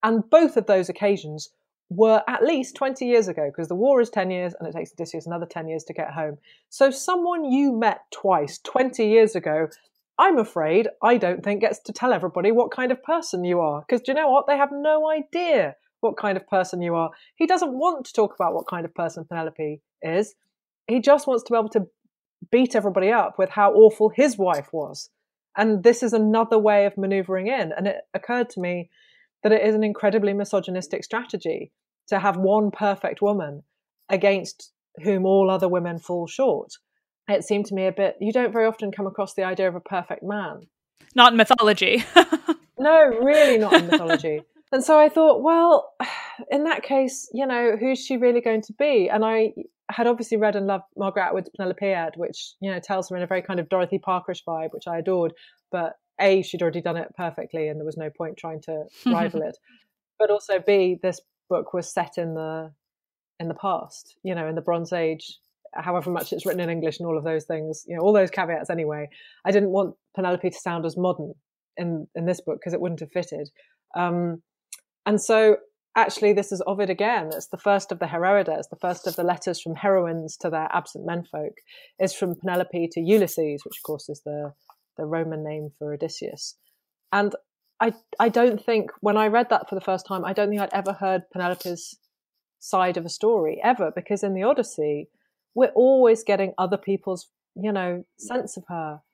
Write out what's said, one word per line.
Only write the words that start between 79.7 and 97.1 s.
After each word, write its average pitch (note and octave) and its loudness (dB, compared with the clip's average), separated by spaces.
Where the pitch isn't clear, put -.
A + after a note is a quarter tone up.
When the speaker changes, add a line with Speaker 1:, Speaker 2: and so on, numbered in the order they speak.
Speaker 1:
heroines E3 0
to E3+ -6
their D#3+ -4
absent - -6
menfolk, E3 -8
is D#3 -2
from F3 -6
Penelope F3+ -4
to E3 -6
Ulysses, E3 0
which - -16
of - -20
course D3+ -12
is D3 -14
the, D3 -10
the D#3 -8
Roman D#3+ -6
name D3+ -10
for D3 -8
Odysseus. - -10
And G3+ 0
I, A3+ 0
I A#3 4
don't A#3 2
think, A3 -2
when G#3 2
I G#3+ 2
read A#3 2
that - 0
for - -10
the F#3+ -6
first F#3+ -4
time, F#3 -8
I F#3 -4
don't G#3 0
think G#3 -2
I'd G3 -4
ever G3 -4
heard F#3+ -2
Penelope's F3+ -8
side F3+ 0
of E3+ -8
a - -10
story, G#3 0
ever, A3 2
because F#3+ -6
in G3 -2
the F#3 -4
Odyssey, D#3+ -2
we're C4 2
always B3 6
getting F#3+ 0
other F#3 0
people's, F#3+ -6